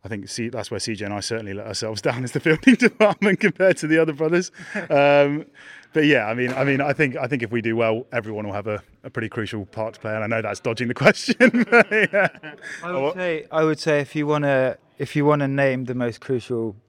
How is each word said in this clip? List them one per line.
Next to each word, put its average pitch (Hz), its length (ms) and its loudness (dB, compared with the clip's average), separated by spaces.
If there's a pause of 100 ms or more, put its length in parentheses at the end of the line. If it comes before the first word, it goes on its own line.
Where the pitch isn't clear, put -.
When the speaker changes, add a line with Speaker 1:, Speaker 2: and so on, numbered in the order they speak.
Speaker 1:
I - 40 -14
think 101 220 -10
C-, 117 200 -8
that's 113 220 -10
where 107 80 -6
C 113 160 -6
J 101 100 -8
and 101 80 -6
I 104 80 -6
certainly 110 320 -8
let 104 140 -10
ourselves 107 340 -8
<laughs> - 20 -18
down 127 200 -2
as 123 80 -8
the 143 80 -4
fielding 170 360 4
<laughs> - 40 -4 (100)
department 202 500 2
compared 185 380 2
to 160 100 -8
the 156 120 4
other 156 140 2
brothers. 160 380 0 (380)
Um, 143 560 4 (480)
but 156 120 4
yeah, 127 220 4
I 113 60 -2
mean, 123 200 -2
I 131 100 -2
mean, 139 160 0
I 143 140 0
think, 139 240 0
I 135 100 -6
think 123 160 -4
if 104 80 -6
we 117 100 -2
do 113 140 -2
well, 113 380 0
everyone 107 320 -6
will 101 80 -8
have 101 140 -6
a, 104 140 -6 (220)
a - 60 -14
pretty 110 180 -6
crucial 104 380 -8
part 110 300 -8
to - 40 -20
play. 110 160 -6
And 110 80 -4
I 104 40 -4
know 113 140 -2
that's 104 200 -4
dodging 117 260 -2
the 123 60 -2
<laughs> 135 120 0
question. 240 640 4
But 220 220 4
yeah. 202 380 0 (520)
Speaker 2:
I 175 120 -8
would 135 80 -2
Speaker 1:
What? 147 140 -2
Speaker 2:
say, 180 360 -6
I 160 140 2
would 156 120 0
say 147 220 0
if 139 160 -6
you 151 100 -2
wanna, 139 520 0 (200)
if 143 200 -4
you 143 80 2
wanna 147 240 2
name 135 340 0
the 123 100 -6
most 120 280 -4
crucial 113 560 -4 (120)